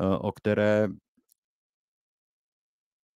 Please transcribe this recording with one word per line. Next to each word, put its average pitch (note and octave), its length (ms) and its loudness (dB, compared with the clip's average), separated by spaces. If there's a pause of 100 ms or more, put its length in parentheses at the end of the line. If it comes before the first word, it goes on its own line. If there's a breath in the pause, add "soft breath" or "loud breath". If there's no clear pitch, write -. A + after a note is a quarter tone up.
eh, - 40 -2 (140)
o G2+ 140 -6
které G#2+ 560 0 (2250)